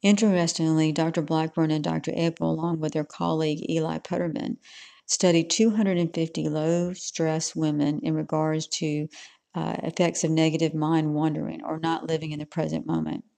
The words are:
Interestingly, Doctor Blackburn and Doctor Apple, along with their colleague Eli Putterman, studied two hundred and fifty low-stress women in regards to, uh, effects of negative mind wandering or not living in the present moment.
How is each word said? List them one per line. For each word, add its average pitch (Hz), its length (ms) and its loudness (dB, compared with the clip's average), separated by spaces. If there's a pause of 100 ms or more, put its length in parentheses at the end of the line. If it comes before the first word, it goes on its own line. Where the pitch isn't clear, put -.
Interestingly, 170 880 4
Doctor 165 300 0
Blackburn 160 480 0
and 156 120 0
Doctor 160 340 -2
Apple, 165 340 0
along 160 300 -2
with 156 120 -2
their 151 120 -2
colleague 160 640 -2
Eli 160 300 -2
Putterman, - 580 -4 (500)
studied 165 420 4
two 226 220 4
hundred 202 260 2
and 170 160 2
fifty 160 360 -2
low-stress 160 1080 -2
women 147 460 2
in 160 100 -2
regards 156 540 0
to, 151 420 -4 (460)
uh, 165 280 -2
effects 165 400 0
of 160 80 0
negative 160 440 2
mind 156 400 2
wandering 156 500 -2
or 160 140 -6
not 165 300 -4
living 156 240 -4
in 147 80 -8
the 151 60 -8
present 156 400 -4
moment. 156 380 -4 (140)